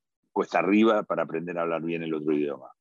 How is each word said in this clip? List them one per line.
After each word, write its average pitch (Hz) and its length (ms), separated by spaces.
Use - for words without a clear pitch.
cuesta 95 260
arriba 107 460
para 82 180
aprender 82 360
a 85 40
hablar 82 200
bien 82 200
el 82 120
otro 78 200
idioma. 71 360